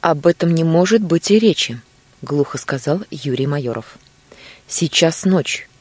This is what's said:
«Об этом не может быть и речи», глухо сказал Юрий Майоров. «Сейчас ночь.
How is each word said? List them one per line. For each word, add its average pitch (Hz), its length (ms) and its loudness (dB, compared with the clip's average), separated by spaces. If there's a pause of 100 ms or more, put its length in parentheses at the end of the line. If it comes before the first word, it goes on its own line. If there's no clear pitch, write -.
«Об 156 240 0
этом 170 300 2
не 160 80 0
может 185 400 2
быть 165 260 0
и 208 80 6
речи», 160 420 0 (440)
глухо 139 340 -2
сказал 151 540 -4
Юрий 135 340 -4
Майоров. 123 540 -6 (680)
«Сейчас - 580 0
ночь. - 440 0 (120)